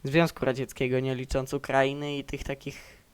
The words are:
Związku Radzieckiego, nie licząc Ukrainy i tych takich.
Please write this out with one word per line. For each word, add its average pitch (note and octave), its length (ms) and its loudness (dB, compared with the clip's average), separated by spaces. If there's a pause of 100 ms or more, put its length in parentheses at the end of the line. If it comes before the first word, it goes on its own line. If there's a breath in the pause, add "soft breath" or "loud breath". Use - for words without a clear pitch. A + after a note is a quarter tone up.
Związku D3+ 420 2
Radzieckiego, B2+ 540 0
nie C3 160 0
licząc C3 380 -2
Ukrainy C#3 640 2
i C#3 60 -6
tych - 200 -8
takich. - 600 -10 (100)